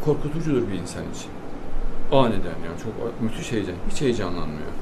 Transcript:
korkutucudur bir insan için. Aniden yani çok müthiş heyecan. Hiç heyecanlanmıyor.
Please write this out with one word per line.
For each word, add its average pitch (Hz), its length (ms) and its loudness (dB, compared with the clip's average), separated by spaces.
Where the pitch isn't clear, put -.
korkutucudur 147 600 0
bir 98 60 -4
insan 85 300 -6
için. - 160 -10
Aniden 101 540 4
yani 85 180 -6
çok 117 380 -6
müthiş 110 300 -2
heyecan. 95 240 -2
Hiç - 100 2
heyecanlanmıyor. 87 680 0